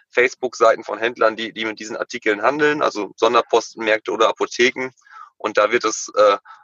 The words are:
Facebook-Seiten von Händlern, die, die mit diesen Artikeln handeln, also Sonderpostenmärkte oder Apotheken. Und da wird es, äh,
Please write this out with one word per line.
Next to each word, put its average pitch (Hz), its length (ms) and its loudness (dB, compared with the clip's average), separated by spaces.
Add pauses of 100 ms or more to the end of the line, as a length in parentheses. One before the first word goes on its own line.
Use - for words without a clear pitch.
(100)
Facebook-Seiten 117 760 0
von 104 140 -8
Händlern, 113 380 -2
die, 110 160 -8
die 110 120 -8
mit 107 140 -6
diesen 110 180 -10
Artikeln 107 460 -4
handeln, 147 400 0
also 104 340 -4
Sonderpostenmärkte 113 960 0
oder 107 180 2
Apotheken. 127 600 -2 (460)
Und 107 200 -8
da 104 140 4
wird 120 140 0
es, - 320 -6
äh, 101 220 6 (260)